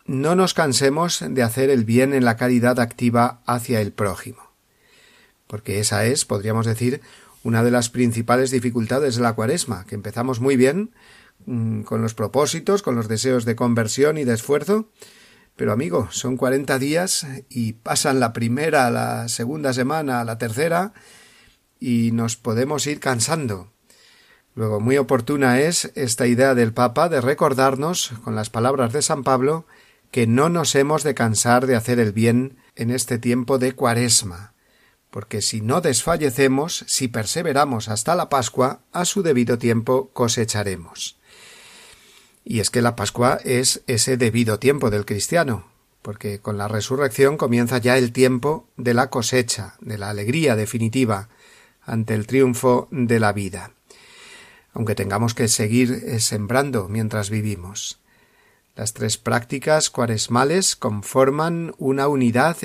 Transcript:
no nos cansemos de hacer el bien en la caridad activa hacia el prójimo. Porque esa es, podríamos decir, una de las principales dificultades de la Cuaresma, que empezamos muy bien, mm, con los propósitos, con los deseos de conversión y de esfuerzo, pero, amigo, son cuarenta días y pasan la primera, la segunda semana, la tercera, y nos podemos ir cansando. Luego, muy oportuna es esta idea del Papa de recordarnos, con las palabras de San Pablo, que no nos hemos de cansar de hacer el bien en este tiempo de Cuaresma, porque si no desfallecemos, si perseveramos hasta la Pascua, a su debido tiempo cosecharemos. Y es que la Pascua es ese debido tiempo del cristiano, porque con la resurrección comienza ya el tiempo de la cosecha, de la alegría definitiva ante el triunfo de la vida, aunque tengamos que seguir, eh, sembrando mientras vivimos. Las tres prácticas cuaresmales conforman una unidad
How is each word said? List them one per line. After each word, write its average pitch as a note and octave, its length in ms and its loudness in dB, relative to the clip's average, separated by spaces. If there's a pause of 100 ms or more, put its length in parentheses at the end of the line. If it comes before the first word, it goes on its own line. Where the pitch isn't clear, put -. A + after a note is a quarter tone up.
no C#3+ 300 0
nos F#3 180 2
cansemos D3+ 720 0
de B2+ 160 0
hacer C3 280 2
el A#2+ 140 4
bien B2 280 4
en C3 140 4
la A2+ 100 2
caridad B2 440 2
activa A#2+ 640 0
hacia A#2+ 340 -2
el G2+ 120 -2
prójimo. - 580 -6 (960)
Porque G#2 340 -6
esa G#2 240 0
es, B2+ 220 0
podríamos A2 400 -2
decir, B2 340 0 (440)
una A2+ 180 2
de A#2+ 80 4
las A#2+ 200 2
principales B2 600 2
dificultades B2 640 0
de A#2+ 80 -2
la A2+ 120 2
Cuaresma, A2+ 520 -4
que - 80 -12
empezamos A#2 460 -4
muy C3+ 160 2
bien, D3 340 2 (540)
mm, A2+ 380 -4
con A2+ 200 -4
los A2 100 -2
propósitos, D3+ 720 0
con B2+ 140 -2
los A2 100 -2
deseos A#2 380 0
de A2+ 100 -2
conversión B2 640 0
y C#3+ 60 -2
de A#2+ 100 2
esfuerzo, D3+ 560 -2 (640)
pero, A#2+ 160 -2
amigo, C#3+ 400 -2
son B2+ 260 -4
cuarenta C3+ 440 0
días E3 440 -2 (240)
y A2 260 -4
pasan C#3+ 440 -2
la A#2 140 0
primera, B2+ 580 2
la A#2 380 -2
segunda C3+ 440 -4
semana, C3 520 -2
la A2+ 140 -6
tercera, E3 540 -2 (840)
y A#2 320 0
nos A#2 260 -2
podemos C3 520 -2
ir D3 100 -4
cansando. B2 720 -4 (840)
Luego, G#2+ 240 -2
muy B2+ 160 2
oportuna C3 640 2
es E3+ 340 0
esta B2+ 320 0
idea B2 300 4
del A2+ 160 4
Papa B2+ 360 2
de D3+ 120 0
recordarnos, C3+ 920 0 (140)
con A2+ 100 -6
las A2 160 -4
palabras A#2+ 420 0
de C#3+ 100 -2
San D3 200 -2
Pablo, C#3 460 0 (420)
que A#2+ 160 2
no C3 220 4
nos E3+ 260 0
hemos D3 300 2
de C#3 100 0
cansar A#2+ 540 2
de B2 80 4
hacer A#2+ 240 0
el G#2+ 100 2
bien A#2 460 2 (180)
en A#2 160 -4
este B2 280 -2
tiempo A#2+ 400 0
de C3 140 0
Cuaresma, A#2 800 0 (560)
porque G#2+ 300 -8
si A2 220 -4
no C3 180 -2
desfallecemos, C#3+ 1080 0
si C3 200 -2
perseveramos C3 800 -2
hasta A2 260 -2
la E3+ 140 -2
Pascua, C3 520 0 (120)
a F3 140 -2
su G3+ 160 -2
debido B2 340 2
tiempo A#2+ 560 0
cosecharemos. G#2 1080 -4 (1300)
Y A2+ 160 -2
es - 80 -2
que A#2+ 140 0
la A#2 140 0
Pascua A#2+ 460 0
es B2+ 440 0
ese B2+ 320 0
debido A2+ 400 2
tiempo C3+ 320 2
del G#2 160 -2
cristiano, A#2+ 640 -2 (320)
porque G#2 380 -10
con G#2 180 -6
la G2+ 100 -4
resurrección C3+ 720 0
comienza A#2+ 400 2
ya B2 180 4
el A#2+ 160 2
tiempo C3 640 2
de B2 160 0
la C3 160 2
cosecha, A2+ 720 -2
de G#2+ 160 -10
la G2+ 140 -8
alegría A#2+ 440 0
definitiva A2 760 0 (520)
ante A2+ 300 -4
el G#2+ 140 -2
triunfo B2+ 640 4
de A#2+ 280 0
la G#2+ 140 2
vida, F#2+ 400 -8 (1040)
aunque G#2+ 200 -2
tengamos G#2 380 -2
que A#2 160 0
seguir, A#2+ 440 2
eh, A#2+ 280 -4
sembrando A2+ 680 -2
mientras G#2+ 420 -4
vivimos. G2+ 720 -6 (760)
Las - 180 -6
tres A2+ 240 -4
prácticas C3+ 720 0
cuaresmales B2 880 0
conforman C#3+ 1040 0
una C#3 300 0
unidad C3 560 2